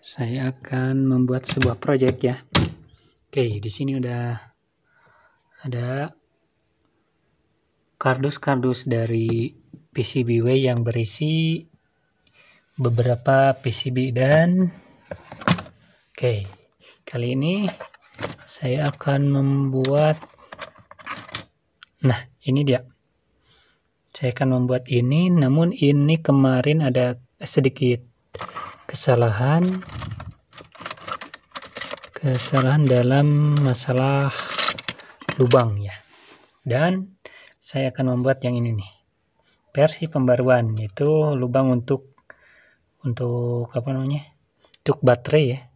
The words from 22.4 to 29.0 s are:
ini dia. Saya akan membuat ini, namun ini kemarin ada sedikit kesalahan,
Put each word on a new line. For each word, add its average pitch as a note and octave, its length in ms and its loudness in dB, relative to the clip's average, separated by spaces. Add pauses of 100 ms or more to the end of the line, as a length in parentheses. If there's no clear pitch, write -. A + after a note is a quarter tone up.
ini C#3 240 0
dia. B2 160 0 (1300)
Saya B2+ 160 -2
akan B2+ 320 0
membuat B2 240 -2
ini, C3+ 400 2
namun E3 480 4
ini C#3+ 400 4
kemarin C#3 640 4
ada B2 400 0 (160)
sedikit C3 640 -2 (880)
kesalahan, A#2+ 720 2 (2500)